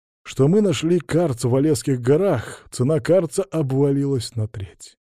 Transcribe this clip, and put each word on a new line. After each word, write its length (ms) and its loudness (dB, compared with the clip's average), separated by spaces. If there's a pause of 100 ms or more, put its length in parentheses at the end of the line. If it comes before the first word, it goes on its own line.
(240)
что 240 0
мы 120 4
нашли 380 2
карц 460 -2
в 100 0
Олесских 460 0
горах, 720 0
цена 260 0
карца 460 0
обвалилась 880 -2
на 140 -4
треть. 500 -16 (180)